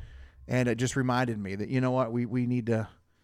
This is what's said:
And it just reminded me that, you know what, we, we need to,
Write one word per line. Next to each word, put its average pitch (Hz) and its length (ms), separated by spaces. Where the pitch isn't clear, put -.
And 123 220
it 113 80
just 123 200
reminded 127 420
me 98 180
that, 101 120
you 127 120
know 127 100
what, 127 220
we, 120 140
we 123 200
need 123 200
to, 113 220